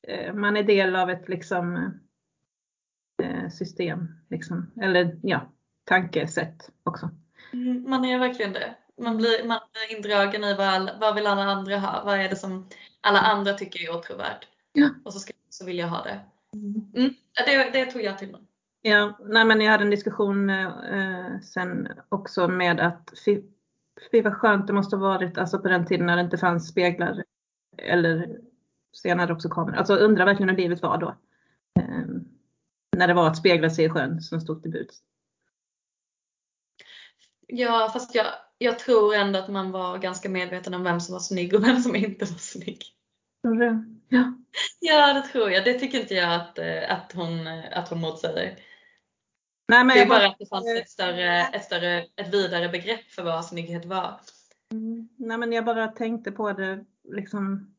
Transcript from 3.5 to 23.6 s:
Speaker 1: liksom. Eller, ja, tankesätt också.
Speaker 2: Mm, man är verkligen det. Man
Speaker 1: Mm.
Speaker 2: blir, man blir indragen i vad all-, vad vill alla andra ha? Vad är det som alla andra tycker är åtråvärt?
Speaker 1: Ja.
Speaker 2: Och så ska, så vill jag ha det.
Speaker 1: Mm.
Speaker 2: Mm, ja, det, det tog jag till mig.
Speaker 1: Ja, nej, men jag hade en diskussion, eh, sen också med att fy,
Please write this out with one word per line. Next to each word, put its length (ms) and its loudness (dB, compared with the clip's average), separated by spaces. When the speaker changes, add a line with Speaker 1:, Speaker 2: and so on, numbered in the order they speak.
Speaker 1:
liksom. 420 -8
Eller, 420 0
ja, 280 -4
tankesätt 840 -4
också. 260 -8
Speaker 2:
Mm, 360 -4
man 160 0
är 140 0
verkligen 340 -2
det. 220 -8
Man 100 -8
Speaker 1:
Mm. 100 -2
Speaker 2:
blir, 300 2
man 120 -2
blir 240 -10
indragen 460 0
i 120 0
vad 120 0
all-, 320 -2
vad 160 2
vill 120 0
alla 160 2
andra 340 -2
ha? 280 -4
Vad 140 0
är 100 -2
det 60 -4
som 340 -10
alla 180 4
andra 340 2
tycker 360 -8
är 60 -4
åtråvärt? 520 -10
Speaker 1:
Ja. 160 6
Speaker 2:
Och 80 -12
så 60 -12
ska, 140 -16
så 160 -18
vill 120 -6
jag 100 -2
ha 160 -4
det. 160 -8
Speaker 1:
Mm. 420 -8
Speaker 2:
Mm, 180 2
ja, 120 -2
det, 240 4
det 220 -2
tog 100 -8
jag 160 -4
till 140 -12
mig. 100 -20
Speaker 1:
Ja, 380 4
nej, 260 4
men 160 6
jag 100 6
hade 120 4
en 60 2
diskussion, 600 0
eh, 920 -4
sen 460 -6
också 380 -2
med 320 2
att 340 -2
fy, 160 2